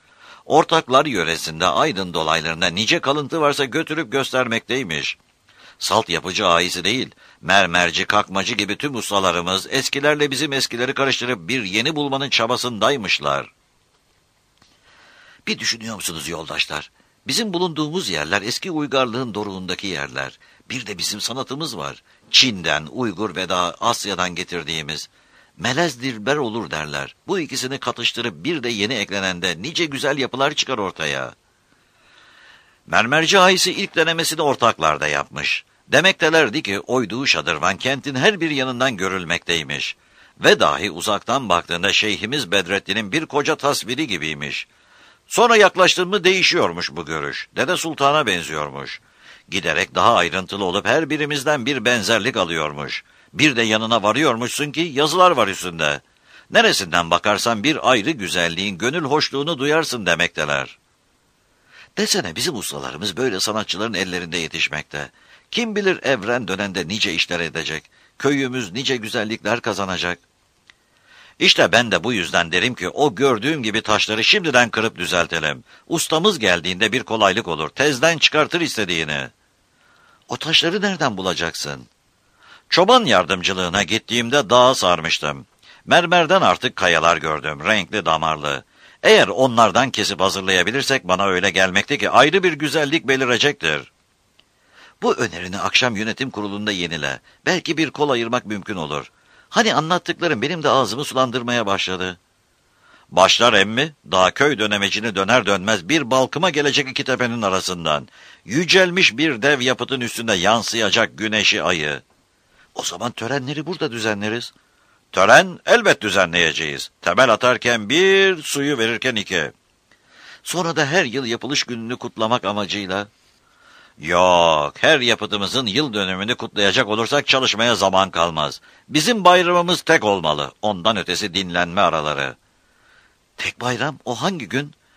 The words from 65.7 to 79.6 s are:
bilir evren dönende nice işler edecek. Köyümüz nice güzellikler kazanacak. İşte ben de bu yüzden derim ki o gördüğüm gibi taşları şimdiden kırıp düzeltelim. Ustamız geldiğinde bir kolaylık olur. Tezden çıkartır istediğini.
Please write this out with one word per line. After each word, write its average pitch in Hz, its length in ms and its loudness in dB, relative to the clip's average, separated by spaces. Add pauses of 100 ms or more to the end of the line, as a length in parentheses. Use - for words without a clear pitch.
bilir 196 260 0
evren 120 460 -2
dönende 95 400 -4
nice 98 260 -2
işler 85 260 -4
edecek. 80 440 -6 (340)
Köyümüz 131 540 -2
nice 131 240 -2
güzellikler 110 640 -4
kazanacak. 92 580 -4 (1200)
İşte 131 340 4
ben 117 180 4
de 87 140 0
bu 120 80 0
yüzden 85 400 0
derim 101 220 2
ki 87 140 -6
o 139 260 0
gördüğüm 135 480 0
gibi 110 200 -2
taşları 107 420 2
şimdiden 127 460 4
kırıp 110 280 -2
düzeltelim. 85 640 -2 (220)
Ustamız 165 520 0
geldiğinde 92 540 0
bir 123 100 -2
kolaylık 104 460 2
olur. 78 200 -4
Tezden 147 500 0
çıkartır 151 420 0
istediğini. 82 680 -2 (1000)